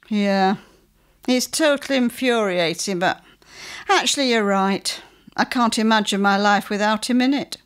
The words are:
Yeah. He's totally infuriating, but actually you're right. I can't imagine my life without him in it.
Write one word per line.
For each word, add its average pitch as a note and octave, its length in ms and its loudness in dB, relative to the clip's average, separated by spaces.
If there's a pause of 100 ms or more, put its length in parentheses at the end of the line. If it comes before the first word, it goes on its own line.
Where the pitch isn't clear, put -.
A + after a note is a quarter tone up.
Yeah. G3 480 2 (680)
He's B3+ 220 0
totally C#4+ 500 0
infuriating, G3+ 1000 0
but F3 220 -2 (680)
actually C#4 440 0
you're A3+ 120 2
right. G3 580 -2 (360)
I G#3+ 80 2
can't A#3 320 0
imagine A3 440 2
my G3+ 160 2
life G3+ 320 2
without G#3+ 400 -2
him B3 120 2
in B3+ 120 2
it. B3 320 -4